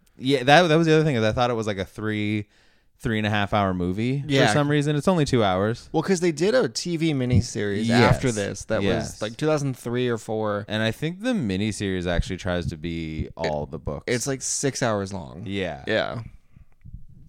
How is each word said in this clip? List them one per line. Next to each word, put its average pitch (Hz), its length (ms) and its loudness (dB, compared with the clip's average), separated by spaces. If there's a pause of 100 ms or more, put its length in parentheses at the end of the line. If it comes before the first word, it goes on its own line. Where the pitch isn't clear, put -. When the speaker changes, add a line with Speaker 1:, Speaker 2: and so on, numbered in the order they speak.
(180)
Speaker 1:
Yeah, 135 260 0
that, 147 200 8
that 156 120 4
was 165 120 6
the 156 80 6
other 156 100 6
thing, 151 120 2
is 110 60 2
I 107 100 4
thought 123 180 0
it - 40 0
was, 110 120 -2
like, 101 100 -2
a 95 80 -2
three, 107 600 -4 (500)
three 113 200 -2
and 107 100 0
a - 20 0
half 104 240 0
hour 98 200 2
movie 107 520 -2
Speaker 2:
Yeah. 135 220 4
Speaker 1:
for 107 60 4
some 143 180 2
reason. 147 240 2
It's 147 140 0
only 170 160 4
two 123 180 2
hours. 98 480 0
Speaker 2:
Well, 160 100 0
'cause 175 200 0
they 175 100 2
did 175 240 0
a 214 140 2
T 170 260 -6
V 156 180 0
miniseries 113 720 0
Speaker 1:
Yes. 120 300 6
Speaker 2:
after 127 160 0
this 101 340 -4
that 110 160 -2
Speaker 1:
Yes. 92 340 0
Speaker 2:
was, - 60 -10
like, 113 160 -6
two 151 80 -2
thousand 143 320 0
three 123 300 -2
or 117 100 -2
four. 107 520 -4
Speaker 1:
And 107 120 -2
I 113 100 0
think 170 300 -6
the 247 120 -2
miniseries 98 760 -2
actually 87 300 -2
tries 90 300 -2
to 82 100 -8
be 78 580 -6
all 76 300 -4
Speaker 2:
It, 65 60 -12
Speaker 1:
the 76 80 -8
books. 73 280 -8
Speaker 2:
it's, 120 180 -2
like, 135 160 -4
six - 400 -4
hours 101 300 -2
long. 82 340 -12
Speaker 1:
Yeah. 90 420 -6
Speaker 2:
Yeah. 104 340 -2 (1080)